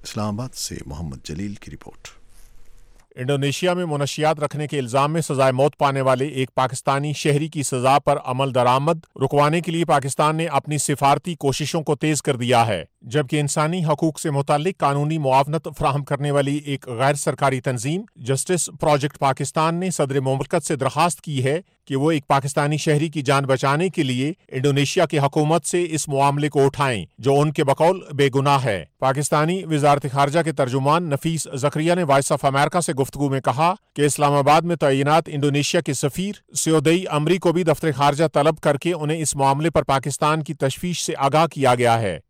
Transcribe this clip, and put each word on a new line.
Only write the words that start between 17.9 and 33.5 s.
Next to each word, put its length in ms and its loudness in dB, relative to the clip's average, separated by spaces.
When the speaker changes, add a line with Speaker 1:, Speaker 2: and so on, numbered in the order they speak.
Speaker 2:
جسٹس 540 -2
پروجیکٹ 400 0
پاکستان 560 0
نے 160 -2
صدر 280 -2
مملکت 460 -2
سے 100 -2
درخواست 460 -2
کی 220 -4
ہے 180 0
کہ 100 -6
وہ 160 2
ایک 160 -2
پاکستانی 500 0
شہری 320 0
کی 120 -6
جان 220 2
بچانے 460 0
کے 140 -2
لیے 300 -2
انڈونیشیا 580 0
کی 140 -2
حکومت 460 0
سے 240 0
اس 180 -4
معاملے 420 0
کو 160 4
اٹھائیں، 400 -2
جو 220 2
ان 120 2
کے 120 -2
بقول 380 2
بے 220 2
گناہ 280 2
ہے۔ 220 -2
پاکستانی 680 0
وزارت 460 2
خارجہ 340 2
کے 60 -2
ترجمان 520 0
نفیس 500 -4
زکریا 420 0
نے 80 0
Voice 280 2
آف 140 -2
America 340 2
سے 140 -4
گفتگو 360 -2
میں 120 -2
کہا 320 2